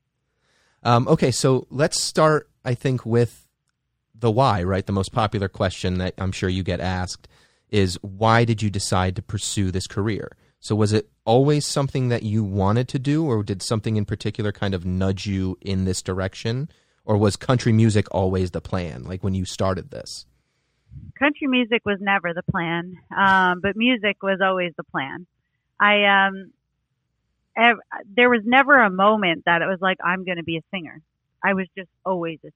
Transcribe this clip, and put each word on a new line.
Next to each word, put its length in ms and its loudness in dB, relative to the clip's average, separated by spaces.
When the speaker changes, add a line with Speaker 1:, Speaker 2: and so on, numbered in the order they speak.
Speaker 1:
Um, 260 4
okay, 220 4
so 380 2
let's 320 -2
start, 480 2
I 100 -2
think, 320 -4
with 420 0
the 180 0
why, 320 2
right? 220 -2
The 80 -4
most 180 -2
popular 380 -2
question 480 -2
that 200 -4
I'm 140 -4
sure 180 -4
you 140 -2
get 160 -4
asked 480 -6
is, 320 0
"Why 440 2
did 160 0
you 80 0
decide 480 -2
to 40 -10
pursue 500 -4
this 160 -6
career?" 500 -6
So 160 -4
was 180 2
it 160 -2
always 400 4
something 440 -2
that 140 -2
you 200 0
wanted 460 0
to 100 -4
do, 260 0
or 180 0
did 180 -6
something 340 -2
in 100 0
particular 460 -4
kind 220 -4
of 120 -4
nudge 400 -2
you 360 -2
in 240 -2
this 160 -2
direction? 680 -4
Or 120 2
was 180 4
country 360 2
music 400 4
always 400 0
the 100 -6
plan, 420 -8
like, 200 -10
when 120 0
you 100 -2
started 460 -4
this? 340 -14
Speaker 2:
Country 280 0
music 380 0
was 160 -2
never 320 -2
the 100 -8
plan, 520 -4
um, 460 4
but 140 -2
music 480 0
was 180 -2
always 340 -2
the 80 -12
plan. 440 -6
I, 240 4
um, 240 -8
ev-, 220 4
there 140 6
was 140 2
never 380 6
a 80 6
moment 560 2
that 160 2
it 60 -2
was 140 -2
like, 220 0
"I'm 200 -2
gonna 200 -6
be 140 -4
a 140 -8
singer." 300 -10
I 100 2
was 140 -2
just 120 -14
always 400 -4
a 100 -18